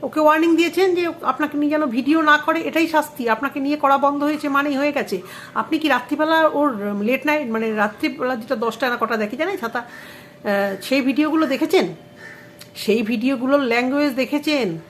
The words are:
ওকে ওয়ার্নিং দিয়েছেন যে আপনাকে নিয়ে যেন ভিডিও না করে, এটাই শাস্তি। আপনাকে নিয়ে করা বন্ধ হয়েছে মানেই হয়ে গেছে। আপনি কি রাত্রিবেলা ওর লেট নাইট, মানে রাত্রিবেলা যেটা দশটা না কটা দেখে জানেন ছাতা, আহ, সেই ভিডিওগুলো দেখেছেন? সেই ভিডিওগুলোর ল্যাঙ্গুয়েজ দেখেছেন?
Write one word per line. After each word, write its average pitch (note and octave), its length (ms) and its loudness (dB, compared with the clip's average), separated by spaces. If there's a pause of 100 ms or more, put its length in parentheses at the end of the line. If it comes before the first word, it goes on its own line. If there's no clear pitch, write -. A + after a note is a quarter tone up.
ওকে D4+ 180 -2
ওয়ার্নিং D#4 360 6
দিয়েছেন F4 380 2
যে E4+ 180 0 (100)
আপনাকে D4 360 -2
নিয়ে D4 120 2
যেন D4+ 160 0
ভিডিও C4 360 2
না D4+ 160 6
করে, D#4+ 220 0
এটাই D#4+ 260 0
শাস্তি। D4+ 420 -2
আপনাকে C4+ 320 -2
নিয়ে C#4+ 160 -2
করা C#4 220 4
বন্ধ C#4+ 240 2
হয়েছে D4 260 -2
মানেই C#4 280 0
হয়ে C#4+ 160 0
গেছে। G#3 300 -4 (320)
আপনি D4+ 240 -2
কি D#4 100 0
রাত্রিবেলা D#4 600 2
ওর A#3 540 0
লেট C4 240 0
নাইট, D4+ 220 -2
মানে A3 280 -2
রাত্রিবেলা B3+ 600 -2
যেটা A#3+ 200 -4
দশটা A3+ 340 -2
না A#3+ 100 -2
কটা A3+ 160 -2
দেখে G#3+ 200 -4
জানেন F4 200 -2
ছাতা, A#3 220 -6
আহ, A#3+ 80 -8 (960)
সেই C4 180 0
ভিডিওগুলো D4+ 460 2
দেখেছেন? C4+ 480 2 (800)
সেই A3 280 0
ভিডিওগুলোর B3+ 580 2
ল্যাঙ্গুয়েজ B3+ 540 0
দেখেছেন? C4 640 0 (120)